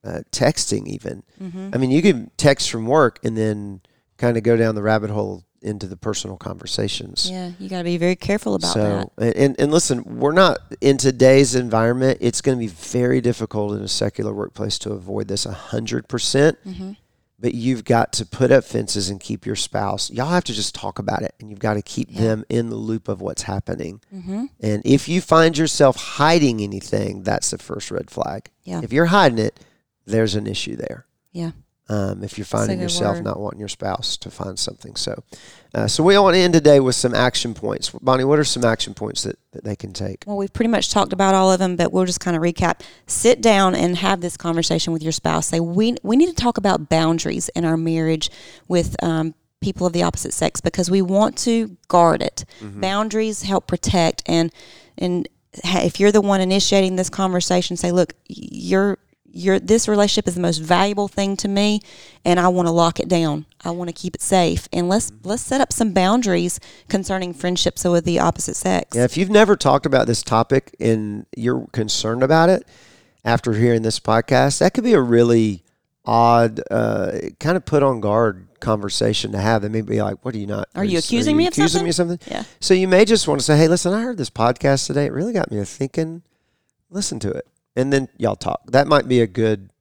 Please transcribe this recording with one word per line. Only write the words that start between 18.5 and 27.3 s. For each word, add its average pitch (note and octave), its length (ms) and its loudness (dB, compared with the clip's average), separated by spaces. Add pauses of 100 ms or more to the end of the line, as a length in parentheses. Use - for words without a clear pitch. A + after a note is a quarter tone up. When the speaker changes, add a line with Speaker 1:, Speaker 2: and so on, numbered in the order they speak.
Speaker 1:
up C#3 140 6
fences G#2 440 -6
and G2 120 -8
keep - 260 -10
your G#2+ 80 -4
spouse, G2+ 560 -4
y'all B2 200 -6
have F3+ 140 2
to A#2+ 80 -8
just G#2 220 -6
talk - 240 -10
about G#2 240 -4
it, - 160 -8
and G#2+ 120 -20
you've G2+ 100 -16
gotta G#2+ 220 -2
keep - 280 -8
Speaker 2:
Yeah. - 120 -8
Speaker 1:
them A2 260 0
in A#2 200 -2
the A2+ 80 -8
loop A2 320 -6
of G2 120 -6
what's G2 220 -8
happening. - 580 -8 (140)
Speaker 2:
Mm-hmm. G3 320 -8 (140)
Speaker 1:
And G#2+ 240 -4
if C3+ 240 2
you F3 120 0
find D#3+ 360 2
yourself D3 400 2
hiding C#3+ 640 2
anything, G2+ 600 -6
that's G#2 280 -2